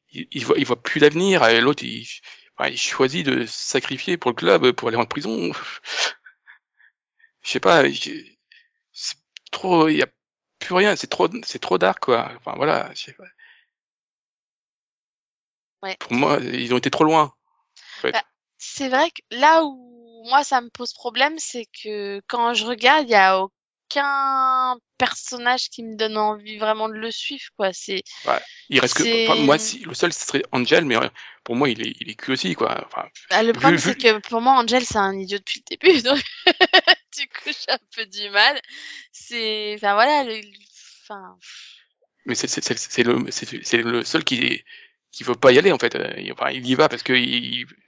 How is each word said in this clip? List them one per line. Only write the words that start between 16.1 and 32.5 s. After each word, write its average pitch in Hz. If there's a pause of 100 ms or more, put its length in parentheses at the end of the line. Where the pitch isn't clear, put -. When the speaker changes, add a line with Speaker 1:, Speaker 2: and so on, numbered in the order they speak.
Speaker 1:
moi, 143
ils 127
ont 123
été 123
trop -
loin, 156 (640)
en -
fait. 127
Speaker 2:
Bah, 220 (340)
c'est -
vrai 277
que - (100)
là 302
où 240
moi, 277
ça 269
me 240
pose 240
problème, 254
c'est 240 (140)
que 202
quand 240
je 220
regarde, 247
il 233
y 220
a 190
aucun 262 (200)
personnage 247
qui -
me 220
donne 214
envie 214
vraiment 214
de 220
le 220
suivre, - (100)
quoi. 190
C'est, 185 (220)
Speaker 1:
Ouais, - (260)
il 131
reste 123
que, -
Speaker 2:
c'est 226
Speaker 1:
enfin, 165
moi, 147
si, -
le -
seul, 175
ce -
serait -
Angel, 131
mais, 127
euh, 127 (380)
pour 120
moi, 135
il 110
est, 113
il -
est 110
cul -
aussi, 170